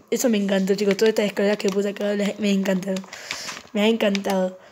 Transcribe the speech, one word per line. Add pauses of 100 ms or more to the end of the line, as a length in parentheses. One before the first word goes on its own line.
(100)
eso
me
encantó,
chicos.
Todas
estas
escaleras
que
puse
acá,
las,
me
encantaron. (720)
Me
ha
encantado. (140)